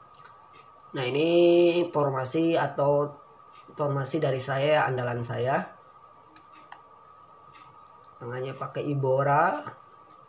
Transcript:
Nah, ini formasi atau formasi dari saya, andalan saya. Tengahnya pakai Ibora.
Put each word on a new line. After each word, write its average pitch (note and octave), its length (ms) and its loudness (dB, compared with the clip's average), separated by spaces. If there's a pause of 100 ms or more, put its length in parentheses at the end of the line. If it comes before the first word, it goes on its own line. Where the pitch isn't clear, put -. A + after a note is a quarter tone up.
(920)
Nah, C3+ 160 -4
ini D3 240 0 (640)
formasi D3 640 0
atau C#3+ 560 0 (640)
formasi C#3 400 -2
dari C3 240 -2
saya, C#3 480 2
andalan B2 320 -4
saya. B2 480 -4 (2500)
Tengahnya B2+ 400 -10
pakai C#3+ 320 -8
Ibora. C#3 720 2 (640)